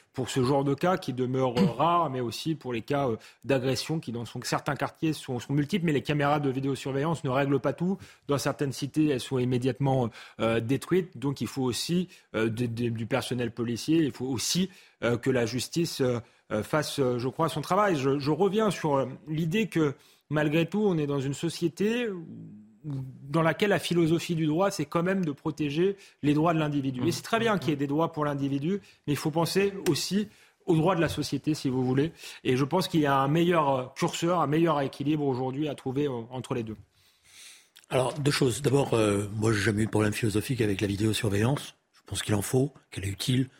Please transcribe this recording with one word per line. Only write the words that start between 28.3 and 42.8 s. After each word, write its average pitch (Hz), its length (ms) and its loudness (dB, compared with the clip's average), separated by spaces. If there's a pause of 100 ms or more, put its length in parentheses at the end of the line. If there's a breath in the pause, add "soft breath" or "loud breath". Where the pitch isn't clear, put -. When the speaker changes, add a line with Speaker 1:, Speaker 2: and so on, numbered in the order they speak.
Speaker 1:
mais 147 60 0
il 139 40 0
faut 160 140 -2
penser 170 420 0 (160)
aussi 196 400 0 (380 loud breath)
aux 170 100 4
droits 170 200 4
de 165 40 0
la 151 80 2
société, 147 460 -2
si - 140 -2
vous 127 160 0
voulez. 135 280 2 (320 loud breath)
Et 127 120 2
je 135 80 2
pense 170 240 0
qu'il 165 120 2
y 147 60 4
a 139 100 4
un 135 120 4
meilleur, 165 460 4
euh, 127 100 -2 (120)
curseur, 170 440 0
un 147 60 2
meilleur 156 340 2
équilibre 143 460 -2
aujourd'hui 131 420 -2
à 135 60 -4
trouver, 135 320 -2
euh, 123 140 -4 (100)
entre 127 240 -6
les 120 80 -2
deux. 110 140 -8 (1120 loud breath)
Speaker 3:
Alors, 127 240 2
deux 147 160 0
choses. 127 320 2
D'abord, 131 320 2
euh, 104 400 4
moi, 110 180 2
j'ai 104 80 2
jamais 104 220 2
eu 110 40 0
de 104 40 -4
problème 107 220 2
philosophique 107 480 0
avec 101 200 0
la 104 60 0
vidéosurveillance. 107 880 0 (200)
Je - 120 -20
pense - 160 -6
qu'il 104 120 0
en 101 80 2
faut, 131 300 0 (180)